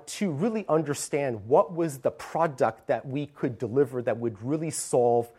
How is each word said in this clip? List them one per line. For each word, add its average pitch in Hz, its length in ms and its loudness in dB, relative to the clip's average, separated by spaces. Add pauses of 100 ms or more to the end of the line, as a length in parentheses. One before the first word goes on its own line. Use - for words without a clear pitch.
to - 240 -4
really 196 400 -2
understand 143 800 0
what 180 260 4
was 160 260 -2
the - 120 0
product 139 760 -2
that 120 200 -2
we 143 180 -4
could 131 320 -4
deliver 123 460 0
that 117 140 0
would 113 240 -4
really 156 280 -4
solve 120 680 2